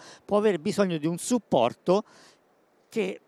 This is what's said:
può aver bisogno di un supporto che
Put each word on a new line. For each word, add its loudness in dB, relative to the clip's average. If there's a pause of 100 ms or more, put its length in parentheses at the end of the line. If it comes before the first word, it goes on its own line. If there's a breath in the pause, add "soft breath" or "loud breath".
(240 loud breath)
può 0
aver 2
bisogno -2
di -2
un -2
supporto 0 (840 soft breath)
che -6